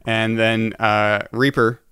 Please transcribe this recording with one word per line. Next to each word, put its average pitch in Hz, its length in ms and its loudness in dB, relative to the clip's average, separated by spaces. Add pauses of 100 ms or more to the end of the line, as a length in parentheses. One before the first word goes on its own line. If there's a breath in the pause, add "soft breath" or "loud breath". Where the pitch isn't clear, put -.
And 113 340 -2
then, 113 400 0
uh, 104 440 2 (100)
Reaper, 120 480 0 (100)